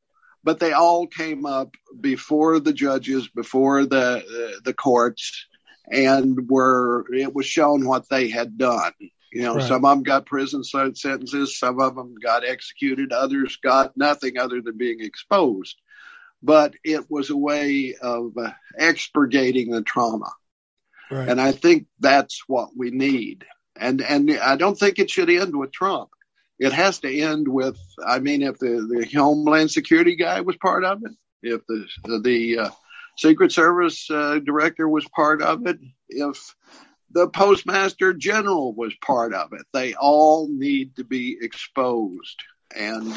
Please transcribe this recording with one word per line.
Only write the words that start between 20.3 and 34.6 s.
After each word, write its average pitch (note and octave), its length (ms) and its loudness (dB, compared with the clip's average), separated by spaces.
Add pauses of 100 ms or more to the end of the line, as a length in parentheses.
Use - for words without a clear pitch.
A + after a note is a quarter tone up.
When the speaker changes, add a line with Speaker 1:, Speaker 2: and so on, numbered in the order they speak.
Speaker 2:
Right. C3+ 160 -6
Speaker 1:
And B2 120 0
I C3+ 120 2
think E3 340 4 (120)
that's - 500 2
what B2 280 -4
we B2 140 -6
need. C3 540 -2 (320)
And, B2+ 240 -2
and C#3+ 380 2
I C3 180 2
don't G3 220 0
think G3+ 200 2
it F#3+ 120 0
should F3 180 0
end F3 260 2
with C3+ 160 -4
Trump. D3+ 400 -6 (480)
It C3+ 140 0
has F3+ 280 2
to C3 120 -6
end D3+ 360 -2
with, C3 300 -2 (280)
I B2 120 2
mean, C#3+ 240 0
if C#3 160 -2
the, A#2+ 280 -2
the A#2+ 320 -2
Homeland D3+ 520 4
Security E3+ 440 4
guy F3 280 0
was F3+ 140 -4
part F#3 280 0
of G3+ 200 -2
it, A3+ 80 -14 (300)
if A#2 240 -6
the, A2 200 -6 (180)
the, A2+ 140 -4
the, A#2 400 0
uh, G#2+ 120 -2 (460)
Secret D#3+ 340 4
Service, E3+ 600 2
uh, D3+ 300 -2
director D3+ 480 0